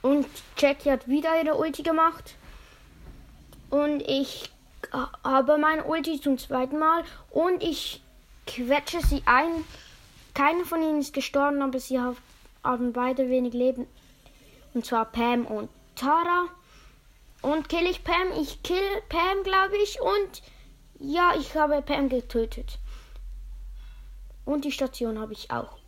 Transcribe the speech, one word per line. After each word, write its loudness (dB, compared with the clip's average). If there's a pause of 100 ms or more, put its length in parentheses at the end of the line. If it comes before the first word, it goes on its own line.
Und 2 (280)
Jackie 2
hat 0
wieder 2
ihre 0
Ulti -2
gemacht. 0 (1300)
Und 2
ich -4 (420)
ha-, -6 (120)
habe 4
meine 2
Ulti -2
zum 0
zweiten -2
Mal. 4 (260)
Und 2
ich -6 (440)
quetsche -2
sie 2
ein. 4 (720)
Keine 2
von -2
ihnen 2
ist -4
gestorben, 0
aber -2
sie -2
ha-, -4 (480)
haben 0
beide 0
wenig 0
Leben. 2 (880)
Und -2
zwar 0
Pam 0
und -8 (240)
Tara. 2 (960)
Und 0
kill 0
ich -2
Pam? 0
Ich -6
kill 0 (260)
Pam, 2
glaub 2 (120)
ich. -8
Und 0 (560)
ja, 4
ich -6
habe 4
Pam 0
getötet. -2 (1600)
Und -2
die -2
Station -4
habe -8
ich -10
auch -6